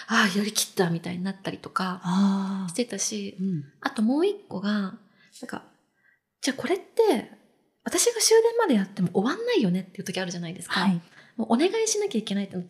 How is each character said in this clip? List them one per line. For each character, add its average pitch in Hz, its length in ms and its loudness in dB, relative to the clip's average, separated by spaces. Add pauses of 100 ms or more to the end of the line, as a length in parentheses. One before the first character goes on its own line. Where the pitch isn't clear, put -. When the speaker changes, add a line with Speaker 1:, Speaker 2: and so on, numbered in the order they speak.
Speaker 1:
あ 220 260 4
あ、 202 40 0
や 208 60 0
り 214 100 -4
き - 180 -2
っ - 40 -18
た、 170 160 2
み 165 80 0
た 180 120 -10
い 180 60 -8
に 180 60 -6
な 190 80 -4
っ 190 100 -12
た 185 80 -8
り 190 80 -10
と - 140 -18
か 185 320 -4
Speaker 2:
あ 196 640 2
ー。 - 20 -6
Speaker 1:
し 165 60 -10
て 240 100 0
た 196 140 -10
し、 202 400 -6
Speaker 2:
う 185 40 -2
ん。 175 200 -2 (180)
Speaker 1:
あ 269 80 -2
と 220 140 -2
も 262 160 2
う 370 80 2
一 403 80 0 (120)
個 190 140 -8
が、 202 100 -2
な 196 200 -2
ん - 560 -20
か、 - 160 -10 (760)
じ 269 100 0
ゃ - 40 0
あ - 60 -10
こ 247 60 -6
れ 359 80 2
っ - 20 -4
て、 370 540 2 (520)
私 - 220 0
が 453 160 0
終 453 220 6
電 466 160 2
ま 440 80 4
で 262 80 4
や 196 80 4
っ 190 40 -6
て - 140 -6
も 175 120 2
終 196 100 2
わ 277 100 0
ん 453 120 -6
な 480 100 2
い 330 80 4
よ 180 80 4
ね 185 100 0
っ - 100 -8
て - 60 -20
い 185 40 -12
う - 20 -8
時 185 160 -6
あ 190 60 -2
る 175 60 -8
じ 175 60 -8
ゃ - 20 -8
な 170 100 -8
い 175 40 -10
で - 80 -14
す - 80 -14
か。 190 120 -2
Speaker 2:
は 196 80 4
い。 170 120 2 (340)
Speaker 1:
も 226 100 -4
う - 80 2
お 233 40 2
願 330 100 4
い 453 200 0
し 427 120 0
な 415 80 0
き - 80 -4
ゃ 214 40 0
い 208 40 -8
け 196 120 -6
な 202 60 -2
い 196 40 -4
っ - 20 -12
て - 80 -12
な 180 60 -6
っ - 40 -8
た - 40 -20